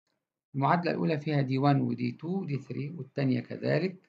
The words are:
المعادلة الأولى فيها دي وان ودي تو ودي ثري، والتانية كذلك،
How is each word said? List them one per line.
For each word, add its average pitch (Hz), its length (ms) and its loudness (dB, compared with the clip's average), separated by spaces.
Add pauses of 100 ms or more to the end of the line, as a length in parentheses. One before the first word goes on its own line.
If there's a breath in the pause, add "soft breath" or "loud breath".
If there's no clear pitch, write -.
(540)
المعادلة 156 360 2
الأولى 165 300 0
فيها 147 200 0
دي 131 180 0
وان 139 220 6
ودي 120 320 -2
تو 151 160 -10
ودي 175 300 -4
ثري، 127 320 -8
والتانية 131 500 -2
كذلك، 131 560 -2 (120)